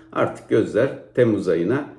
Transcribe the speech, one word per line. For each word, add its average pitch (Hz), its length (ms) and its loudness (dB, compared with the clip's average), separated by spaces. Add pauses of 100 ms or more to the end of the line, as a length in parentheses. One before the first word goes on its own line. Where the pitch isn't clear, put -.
(120)
artık - 360 -4
gözler 107 400 2 (260)
Temmuz 104 340 2
ayına 95 380 0 (120)